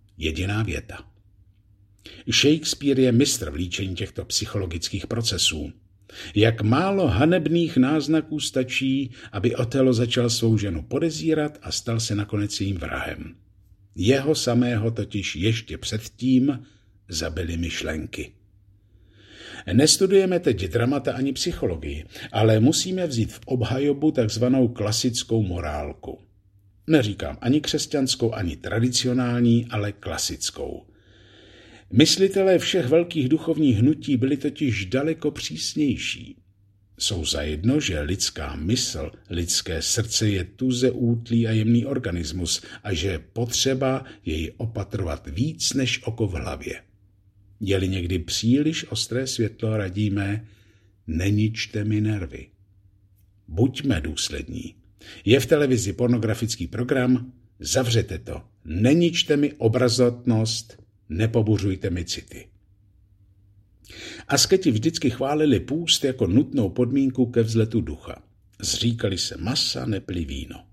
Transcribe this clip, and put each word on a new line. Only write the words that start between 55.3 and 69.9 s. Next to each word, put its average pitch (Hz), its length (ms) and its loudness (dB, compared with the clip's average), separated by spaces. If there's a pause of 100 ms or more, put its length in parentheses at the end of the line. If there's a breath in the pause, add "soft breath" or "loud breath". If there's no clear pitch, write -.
v 120 60 -4
televizi 127 460 2
pornografický 113 760 0
program? 123 640 0 (260)
Zavřete 113 600 0
to. 76 240 -10 (220)
Neničte 147 720 4
mi 147 160 2
obrazotnost, 120 1400 2 (200)
nepobuřujte 104 840 2
mi 87 140 -4
city. - 440 -12 (1800 loud breath)
Asketi 175 420 4
vždycky 139 400 0
chválili 139 500 2
půst 160 440 -2
jako 131 220 0
nutnou 110 440 2
podmínku 127 560 0
ke 117 160 2
vzletu 110 380 2
ducha. 76 420 -10 (380)
Zříkali 113 580 -2
se - 180 -6
masa, 123 500 -2
nepili 92 380 -4